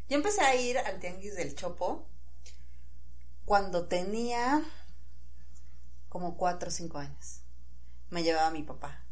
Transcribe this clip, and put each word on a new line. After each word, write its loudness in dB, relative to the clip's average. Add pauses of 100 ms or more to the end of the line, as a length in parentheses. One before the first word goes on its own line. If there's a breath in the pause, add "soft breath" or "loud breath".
Yo 2
empecé 4
a 8
ir 2
al 0
Tianguis -4
del -2
Chopo -2 (1400 loud breath)
cuando 4
tenía 2 (1500 loud breath)
como -2
cuatro 2
o -2
cinco -2
años. -4 (680 soft breath)
Me 0
llevaba 6
mi 0
papá. -2 (100)